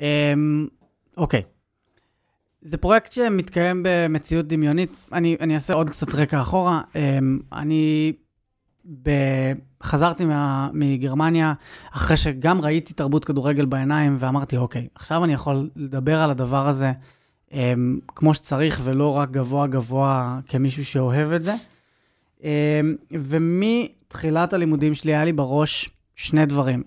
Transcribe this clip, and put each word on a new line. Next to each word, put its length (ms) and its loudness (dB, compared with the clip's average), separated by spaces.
אמ, 680 0
אוקיי. 240 0
זה 160 -8
פרויקט 340 2
שמתקיים 760 0
במציאות 600 0
דמיונית. 420 2
אני, 280 2
אני 140 0
אעשה 180 -2
עוד 160 2
קצת 260 -6
רקע 260 2
אחורה. 400 0
אמ, 440 0
אני 600 0
ב-, 80 0
חזרתי 420 0
מה-, 480 0
מגרמניה, 800 0
אחרי 260 0
שגם 440 0
ראיתי 320 -2
תרבות 320 0
כדורגל 400 0
בעיניים, 540 2
ואמרתי, 380 -2
"אוקיי, 380 -2
עכשיו 280 -2
אני 100 2
יכול 420 -2
לדבר 460 -2
על 100 2
הדבר 360 -2
הזה, 240 0
אמ, 460 0
כמו 180 4
שצריך, 500 -2
ולא 340 0
רק 140 -2
גבוה 360 0
גבוה 800 0
כמישהו 380 -2
שאוהב 480 0
את 100 -2
זה." 100 -2
אמ, 60 -6
ומתחילת 1400 -2
הלימודים 400 2
שלי 220 -2
היה 100 2
לי 80 0
בראש 560 -2
שני 300 2
דברים. 420 0